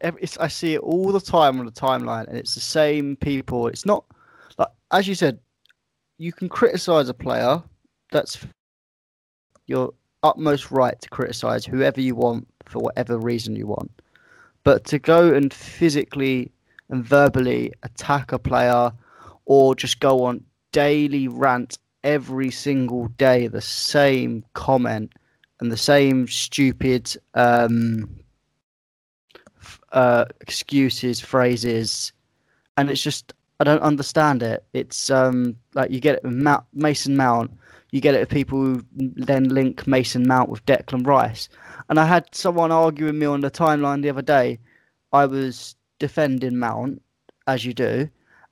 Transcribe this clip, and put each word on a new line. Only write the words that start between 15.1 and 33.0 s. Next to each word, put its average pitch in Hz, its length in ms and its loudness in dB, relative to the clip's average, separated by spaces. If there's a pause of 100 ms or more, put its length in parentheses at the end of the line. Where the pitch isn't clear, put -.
and 139 180 2
physically 135 1000 -2 (380)
and 127 160 -6
verbally 123 680 2 (100)
attack 139 500 -4
a 127 60 -4
player 123 540 0 (520)
or 135 300 6
just - 260 -6
go 135 240 4
on 123 180 -4 (300)
daily 143 560 2
rant 123 500 -2 (260)
every 131 460 -2
single 123 580 -4
day, 123 400 4
the 107 120 -6
same 127 840 0 (100)
comment 117 580 -2 (480)
and 120 100 -4
the 113 60 -4
same 135 500 4
stupid, 127 880 -2 (200)
um, 117 760 2 (1500)
f-, - 200 -20 (120)
uh, 120 320 4 (160)
excuses, 127 800 -2
phrases, 120 920 -2 (640)
and 139 140 0
it's 135 120 -4